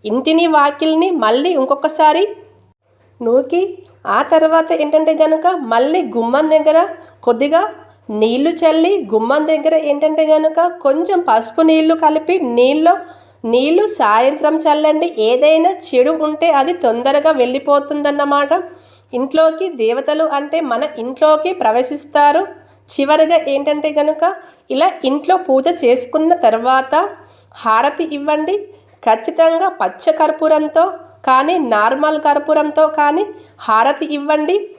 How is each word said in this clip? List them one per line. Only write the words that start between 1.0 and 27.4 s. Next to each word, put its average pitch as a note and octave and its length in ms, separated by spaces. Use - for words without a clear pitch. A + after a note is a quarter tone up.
మళ్ళీ C4+ 400
ఇంకొకసారి D#4 800
నూకి C4+ 400
ఆ G#3+ 160
తర్వాత D#4+ 500
ఏంటంటే D#4 420
గనుక D#4+ 320
మళ్ళీ D4+ 560
గుమ్మం B3 480
దగ్గర D#4 380
కొద్దిగా C#4+ 400
నీళ్లు A#3 400
చల్లి E4 420
గుమ్మం A#3+ 340
దగ్గర D#4+ 280
ఏంటంటే D#4 520
గనుక D#4 340
కొంచెం F4 460
పసుపు A3+ 320
నీళ్లు D#4+ 340
కలిపి D#4+ 440
నీళ్ళో C#4+ 560
నీళ్లు D4 420
సాయంత్రం C#4 680
చల్లండి. D#4 600
ఏదైనా D4 520
చెడు C4+ 400
ఉంటే D#4 400
అది C#4+ 220
తొందరగా C#4+ 580
వెళ్ళిపోతుందన్నమాట. C#4+ 1200
ఇంట్లోకి D#4+ 560
దేవతలు C#4 560
అంటే C#4+ 360
మన A#3+ 220
ఇంట్లోకి D4+ 540
ప్రవేశిస్తారు. C#4+ 920
చివరిగా D#4 480
ఏంటంటే D4 440
గనుక D4+ 420
ఇలా D4+ 200
ఇంట్లో C#4+ 320
పూజ C4+ 300
చేసుకున్న B3+ 500
తర్వాత B3+ 600